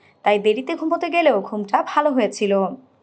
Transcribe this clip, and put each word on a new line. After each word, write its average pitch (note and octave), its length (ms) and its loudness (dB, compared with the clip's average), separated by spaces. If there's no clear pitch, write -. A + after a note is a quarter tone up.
তাই G#3 160 2
দেরিতে A3 360 0
ঘুমোতে E4 360 -4
গেলেও D4 300 2
ঘুমটা G#3+ 460 -4
ভালো D4+ 240 2
হয়েছিল।" G3+ 560 2